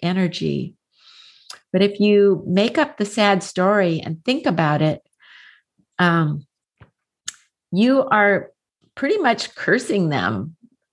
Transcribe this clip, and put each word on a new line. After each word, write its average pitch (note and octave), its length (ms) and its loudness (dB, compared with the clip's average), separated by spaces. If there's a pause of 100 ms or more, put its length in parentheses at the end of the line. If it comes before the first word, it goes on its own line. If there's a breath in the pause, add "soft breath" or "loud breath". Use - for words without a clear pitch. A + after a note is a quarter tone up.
energy. E3+ 720 -4 (1000 loud breath)
But F#3 120 2
if G3+ 160 0
you G3+ 480 4
make G3 300 0
up D4 200 -2
the G#3 80 -2
sad G3+ 380 0
story F#3 560 0
and - 260 -10
think C4 200 -2
about D#3+ 360 0
it, D#3 200 0 (960 loud breath)
um, E3 460 0 (1300)
you B3+ 320 2
are G3+ 480 2 (420)
pretty D4+ 240 -2
much B3+ 380 -2
cursing G3+ 540 -2
them. A2+ 460 -4 (380)